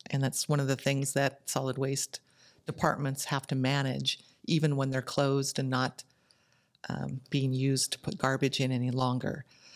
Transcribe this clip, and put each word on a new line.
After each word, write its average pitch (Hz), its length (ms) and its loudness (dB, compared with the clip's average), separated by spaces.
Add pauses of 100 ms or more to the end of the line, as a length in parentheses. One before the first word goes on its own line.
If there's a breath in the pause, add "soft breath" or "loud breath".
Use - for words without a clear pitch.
And 135 140 0
that's - 260 -2
one 147 100 4
of 135 80 2
the 135 80 4
things 139 380 0
that 139 320 2
solid 135 320 -2
waste 135 420 -2 (460 soft breath)
departments 139 600 0
have 139 220 -2
to 147 80 -2
manage, 135 640 0 (260 loud breath)
even 151 300 4
when 139 140 0
they're 131 120 0
closed 139 580 0
and 135 100 0
not, 127 340 0 (840 soft breath)
um, 135 400 -4
being 135 240 0
used 131 400 0
to - 60 -8
put - 180 -6
garbage 135 420 2
in 131 120 2
any 123 200 0
longer. 127 540 0 (300 loud breath)